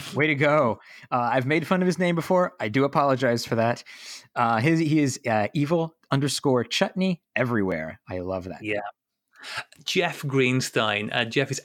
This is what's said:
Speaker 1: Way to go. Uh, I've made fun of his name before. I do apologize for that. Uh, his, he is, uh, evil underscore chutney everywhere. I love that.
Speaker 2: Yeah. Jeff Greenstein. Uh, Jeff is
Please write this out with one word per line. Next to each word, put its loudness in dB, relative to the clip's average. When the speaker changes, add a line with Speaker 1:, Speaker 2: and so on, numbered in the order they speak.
Speaker 1:
Way 2
to 2
go. 2
Uh, 0
I've 0
made 0
fun 0
of 2
his 0
name 0
before. 0
I -4
do 2
apologize 2
for -2
that. 0
Uh, 2
his, 2
he 2
is, 0
uh, 2
evil 0
underscore 0
chutney -2
everywhere. -2
I -8
love -6
that. -14
Speaker 2:
Yeah. -4
Jeff -2
Greenstein. 0
Uh, 0
Jeff -2
is -6